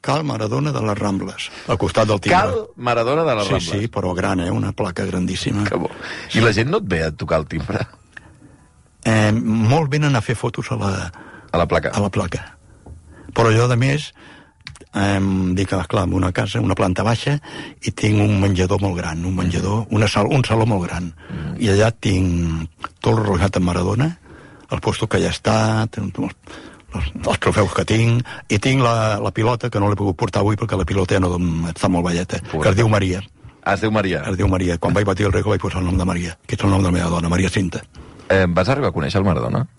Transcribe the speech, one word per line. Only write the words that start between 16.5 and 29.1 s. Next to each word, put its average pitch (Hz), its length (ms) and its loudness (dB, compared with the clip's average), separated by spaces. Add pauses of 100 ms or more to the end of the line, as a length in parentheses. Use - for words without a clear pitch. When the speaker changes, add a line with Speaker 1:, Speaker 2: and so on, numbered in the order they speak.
Speaker 1:
una 98 140 0
planta 95 280 0
baixa, 120 360 0 (440)
i - 100 -4
tinc 107 280 2
un 104 200 4
menjador 95 400 2
molt 95 160 0
gran, 82 280 -6
un 92 100 -2
menjador, 95 560 0
una 107 160 2
sal-, 104 240 2
un 135 140 4
saló 110 220 2
molt 98 200 0
gran. 85 280 -6 (160)
Speaker 2:
Mhm. 78 280 -8
Speaker 1:
I 117 120 2
allà 104 280 6
tinc 85 680 0 (320)
tot 113 180 2
rodejat 98 380 2
amb 90 100 2
Maradona, 101 520 0 (520)
el - 100 -4
puesto 107 280 -2
que 98 120 0
ja 87 100 2
està, 110 580 2 (1040)
els, - 180 -4 (140)
els - 140 0
trofeus 98 340 2
que - 100 0
tinc, 117 420 2 (220)
i 110 100 2
tinc 135 240 2
la, 110 380 2